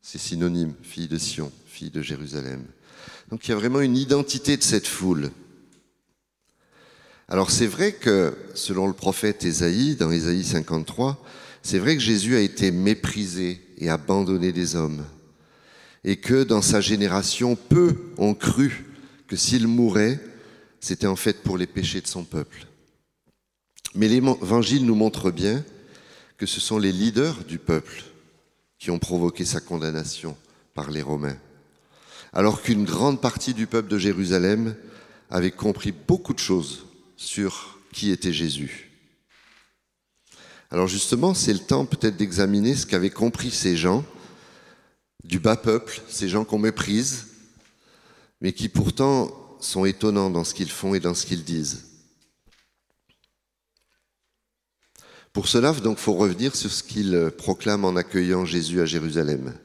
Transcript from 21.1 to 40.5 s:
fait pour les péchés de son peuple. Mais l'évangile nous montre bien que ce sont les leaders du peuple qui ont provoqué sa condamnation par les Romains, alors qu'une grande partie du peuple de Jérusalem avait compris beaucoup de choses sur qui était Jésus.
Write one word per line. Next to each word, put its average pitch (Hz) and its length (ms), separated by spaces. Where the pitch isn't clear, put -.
fait - 260
pour 92 160
les 90 100
péchés 92 340
de - 60
son 90 180
peuple. - 420
Mais 107 140
l'évangile 120 760
nous 113 100
montre 107 360
bien 101 320
que 104 80
ce - 140
sont 107 200
les 98 120
leaders 113 540
du 82 140
peuple - 440
qui - 100
ont 87 100
provoqué 87 460
sa 82 160
condamnation 78 760
par 71 160
les 76 140
Romains, 71 340
alors 104 280
qu'une 104 220
grande 104 380
partie 127 320
du 110 140
peuple 110 220
de 104 100
Jérusalem 95 760
avait 92 220
compris - 400
beaucoup 175 420
de - 60
choses 147 460
sur - 640
qui 104 160
était 90 240
Jésus. 73 560